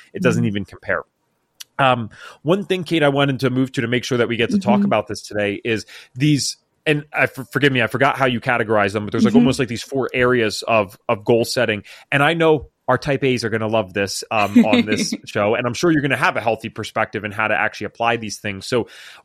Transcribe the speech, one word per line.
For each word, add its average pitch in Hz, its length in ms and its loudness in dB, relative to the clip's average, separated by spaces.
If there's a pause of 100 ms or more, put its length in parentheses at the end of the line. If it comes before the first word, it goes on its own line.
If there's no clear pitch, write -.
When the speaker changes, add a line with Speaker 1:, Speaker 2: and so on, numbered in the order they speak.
(140)
Speaker 1:
it 98 80 -10
doesn't 117 220 2
Speaker 2:
Mm-hmm. 117 60 0
Speaker 1:
even 101 160 -6
compare. - 380 -6 (760)
Um, 123 300 2 (340)
one 185 220 0
thing, 185 180 -2
Kate, 160 200 0
I 143 60 4
wanted 139 320 0
to 135 80 0
move 127 240 0
to, 135 80 -2
to 113 60 -2
make 123 160 0
sure 123 140 -2
that 117 100 2
we 117 80 -4
get 113 160 0
to 202 80 2
talk 120 200 2
Speaker 2:
Mm-hmm. 202 60 0
Speaker 1:
about 110 220 0
this 101 140 -10
today 104 420 -4
is 113 220 -2 (280)
these, 143 440 0 (280)
and 147 280 0
I, 139 100 0
f-, 131 280 -4
forgive 139 200 4
me, 131 100 2
I 113 60 2
forgot 131 300 0
how 135 80 2
you 127 160 0
categorize 110 520 0
them, 104 120 -4
but 101 60 -8
there's, 117 120 2
like, 208 80 4
Speaker 2:
Mm-hmm. - 60 4
Speaker 1:
almost, 240 220 4
like, 123 100 -2
these 113 140 -8
four 131 300 -4
areas 123 540 2
of, 104 400 0
of 107 160 -2
goal 117 220 4
setting. 110 380 -2 (280)
And 143 100 2
I 151 120 2
know 160 360 2 (180)
our 127 100 4
type 139 260 -4
A's 127 220 0
are 110 40 -4
gonna 110 180 -2
love 107 260 0
this, 98 360 -4
um, 104 360 0
on 220 200 2
this 107 340 -2
Speaker 2:
<laughs> - 60 -20
Speaker 1:
show. 104 300 0
And 123 100 -2
I'm 120 80 -2
sure 180 160 0
you're 156 120 2
gonna 135 160 -2
have 165 180 0
a 110 60 -2
healthy 113 260 -2
perspective 110 560 -4
in 104 80 -8
how 107 160 -2
to 107 80 0
actually 104 300 -2
apply 117 320 -2
these 110 220 -12
things. 98 280 -8
So 117 200 -2 (380)